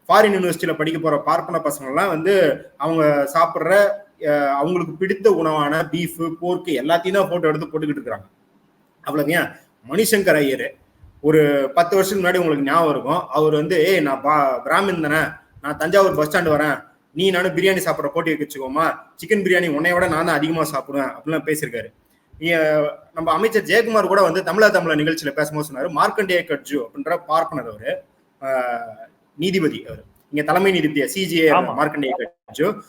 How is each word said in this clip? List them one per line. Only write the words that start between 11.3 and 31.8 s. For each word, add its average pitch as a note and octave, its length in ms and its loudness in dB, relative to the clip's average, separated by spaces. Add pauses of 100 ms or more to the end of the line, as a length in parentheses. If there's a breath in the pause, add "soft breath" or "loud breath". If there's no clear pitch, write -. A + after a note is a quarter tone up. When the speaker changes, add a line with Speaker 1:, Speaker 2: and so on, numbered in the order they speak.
Speaker 1:
பத்து E3+ 180 2
வருஷத்துக்கு F#3+ 300 0
முன்னாடி F3+ 180 2
உங்களுக்கு D3 280 0
ஞாபகம் D#3+ 220 4
இருக்கும், C#3 380 -2
அவர் D#3 260 2
வந்து D#3+ 260 0
"ஏய் F3+ 200 4
நான் C#3 200 -2
பா-, C#3 400 2
பிராமின் F3 400 0
தானே, D#3 200 0 (400)
நான் D3 160 -6
தஞ்சாவூர் F3+ 400 2
பஸ் D3+ 120 0
ஸ்டாண்ட் E3+ 220 0
வரேன், D3+ 240 2 (420)
நீ F#3 140 2
நானும் F3+ 240 0
பிரியாணி F#3 260 2
சாப்பிட்ற D3 280 -2
போட்டி E3 260 -2
வச்சுக்கோமா, C#3+ 520 -4 (300)
சிக்கன் G3 280 -2
பிரியாணி F3+ 240 2
உன்னை D#3 240 0
விட F3+ 160 2
நான் D#3+ 180 0
தான் E3 100 0
அதிகமா D#3+ 280 0
சாப்பிடுவேன்" C#3 460 -4
அப்படிலாம் D3 360 -6
பேசியிருக்காரு. A#2+ 420 -4 (460)
இ-, E3 240 -2 (560)
நம்ம E3 180 -4
அமைச்சர் G3+ 320 0
ஜெயக்குமார் G#3+ 420 2
கூட G3 160 4
வந்து E3+ 200 2
தமிழா G3+ 260 4
தமிழா E3+ 280 2
நிகழ்ச்சியில D3+ 360 -2
பேசும்போது D3+ 360 -4
சொன்னாரு, C#3+ 260 -6
மார்க்கண்டேய F#3 480 0
கட்ஜு D3 360 -6
அப்படின்ற C#3+ 380 -6 (100)
பார்ப்பனர் D#3 440 -2
அவரு, A2 220 -8 (480)
அஹ், A#2+ 640 -4 (340)
நீதிபதி D#3+ 440 0
அவரு, A2+ 200 -16 (260)
இங்க D3 140 -4
தலைமை F3+ 300 2
நீதிபதியா D3+ 340 0
சி F#3+ 200 -6
ஜே D#3+ 240 0
Speaker 2:
ஆமா. D3 240 2
Speaker 1:
மார்க்கண்டேய D3 420 -2